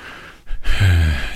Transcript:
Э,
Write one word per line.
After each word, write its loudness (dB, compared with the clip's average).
Э, 2